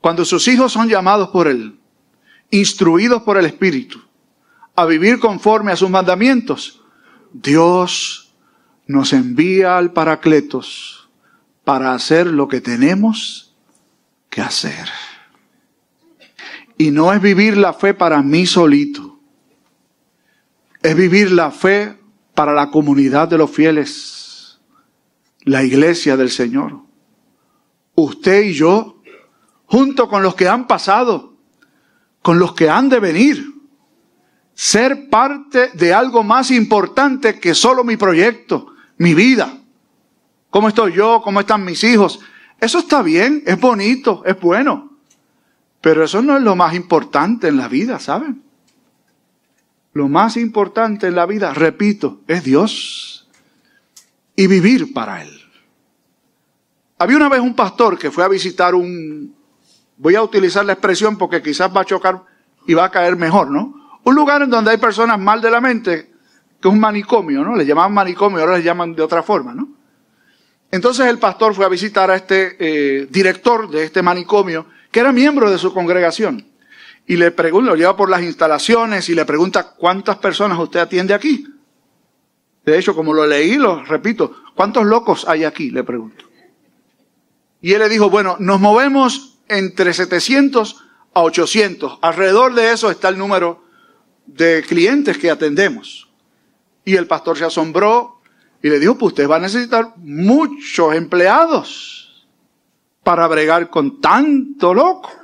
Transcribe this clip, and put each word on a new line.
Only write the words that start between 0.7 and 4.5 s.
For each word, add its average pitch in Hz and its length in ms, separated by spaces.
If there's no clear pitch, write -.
son 226 160
llamados 196 420
por 175 180
Él, 113 320
instruidos 202 760
por 202 140
el 175 80
Espíritu, 147 540